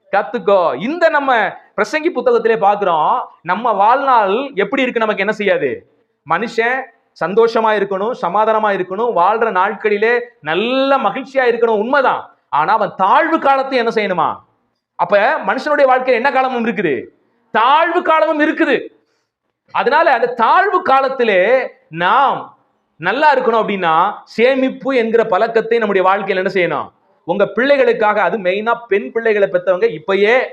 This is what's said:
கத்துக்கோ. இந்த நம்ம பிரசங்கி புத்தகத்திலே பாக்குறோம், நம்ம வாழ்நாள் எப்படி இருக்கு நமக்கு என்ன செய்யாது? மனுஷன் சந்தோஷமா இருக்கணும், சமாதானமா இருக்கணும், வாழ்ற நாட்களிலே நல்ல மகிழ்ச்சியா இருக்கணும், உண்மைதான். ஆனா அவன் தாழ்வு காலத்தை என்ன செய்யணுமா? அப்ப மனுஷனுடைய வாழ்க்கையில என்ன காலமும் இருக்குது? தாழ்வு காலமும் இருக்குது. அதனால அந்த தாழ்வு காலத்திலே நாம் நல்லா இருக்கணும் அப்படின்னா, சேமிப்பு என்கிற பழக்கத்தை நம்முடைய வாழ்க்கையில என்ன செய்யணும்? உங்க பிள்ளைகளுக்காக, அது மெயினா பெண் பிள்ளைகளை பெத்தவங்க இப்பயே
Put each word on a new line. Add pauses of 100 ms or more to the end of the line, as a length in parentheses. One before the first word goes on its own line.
(160)
கத்துக்கோ.
இந்த
நம்ம (420)
பிரசங்கி
புத்தகத்திலே
பாக்குறோம், (220)
நம்ம
வாழ்நாள்
எப்படி
இருக்கு
நமக்கு
என்ன
செய்யாது? (440)
மனுஷன் (420)
சந்தோஷமா
இருக்கணும், (120)
சமாதானமா
இருக்கணும்,
வாழ்ற
நாட்களிலே (200)
நல்ல
மகிழ்ச்சியா
இருக்கணும்,
உண்மைதான். (120)
ஆனா
அவன்
தாழ்வு
காலத்தை
என்ன
செய்யணுமா? (540)
அப்ப
மனுஷனுடைய
வாழ்க்கையில
என்ன
காலமும்
இருக்குது? (460)
தாழ்வு
காலமும்
இருக்குது. (840)
அதனால
அந்த
தாழ்வு
காலத்திலே (180)
நாம் (380)
நல்லா
இருக்கணும்
அப்படின்னா, (100)
சேமிப்பு
என்கிற
பழக்கத்தை
நம்முடைய
வாழ்க்கையில
என்ன
செய்யணும்? (300)
உங்க
பிள்ளைகளுக்காக,
அது
மெயினா (140)
பெண்
பிள்ளைகளை
பெத்தவங்க
இப்பயே (120)